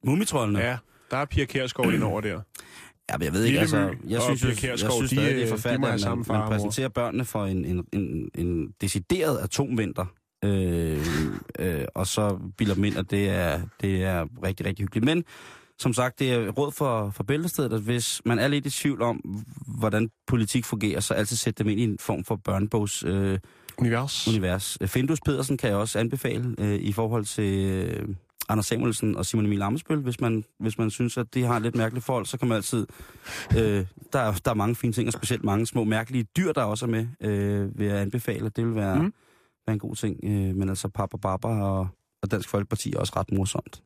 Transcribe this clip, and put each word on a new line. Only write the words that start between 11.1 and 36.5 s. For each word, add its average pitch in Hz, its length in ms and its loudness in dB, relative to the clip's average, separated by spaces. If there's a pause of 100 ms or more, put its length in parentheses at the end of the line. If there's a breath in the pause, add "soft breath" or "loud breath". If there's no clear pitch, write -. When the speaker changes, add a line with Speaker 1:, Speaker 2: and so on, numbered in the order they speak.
Speaker 1:
øh, 80 260 0 (100)
og 95 120 0
så 101 320 0 (200)
bilder 101 160 2
dem 98 100 2
ind, 104 120 0
at 90 140 -4
det 101 180 2
er, 87 320 0 (200)
det 98 240 2
er 90 220 0 (160)
rigtig, 95 240 -2
rigtig 98 180 -2
hyggeligt. 110 200 0
Men 165 200 4 (540 loud breath)
som 127 140 2
sagt, 123 260 0
det 131 140 2
er 117 180 2
råd 143 220 0
for, 113 380 0
for - 120 -4
Bæltestedet, 151 500 0
at 110 80 2
hvis 117 440 0
man 117 140 4
er 127 100 4
lidt 143 180 2
i 143 40 -2
tvivl 135 320 0
om, 120 140 2 (640)
hvordan 110 320 2 (160)
politik 117 380 2
fungerer, 101 360 0
så - 140 0
altid 107 220 0
sæt - 220 -2
dem 107 100 2
ind 107 120 2
i 123 40 4
en 107 140 0
form 95 260 -4
for 110 120 -2
børnebogs, 101 680 0
øh, 98 360 2 (400 loud breath)
Speaker 2:
Univers. 123 500 0
Speaker 1:
univers. 98 520 0
Øh, 95 80 0
Findus 139 320 2
Pedersen 135 360 0
kan 123 140 0
jeg 101 80 2
også 107 200 0
anbefale, 120 600 0
øh, 104 160 2
i 101 180 0
forhold 110 320 0
til, 101 300 0 (120)
øh, 95 420 -2 (400)
Anders 110 180 2
Samuelsen 113 500 0
og 98 100 -2
Simon 110 200 2
Emil 101 160 2
Ammitzbøll, 147 380 0
hvis 123 200 -4
man, 113 240 0 (140)
hvis 110 200 -2
man 110 120 2
synes, 123 280 -2
at 117 160 -4
de 131 80 2
har 120 140 2
et 110 60 0
lidt 120 140 0
mærkeligt 117 300 0
forhold, 123 200 0
så 127 120 -6
kan 127 100 0
man 113 80 2
altid, 104 300 0 (720 loud breath)
øh, 101 280 4 (260)
der 139 60 2
er, 113 140 2 (120)
der 110 60 2
er 113 40 2
mange 107 220 2
fine 120 160 0
ting, 120 140 0
og 117 60 -2
specielt - 320 -4
mange 107 220 2
små 117 180 0
mærkelige 113 400 0 (120)
dyr, 175 160 2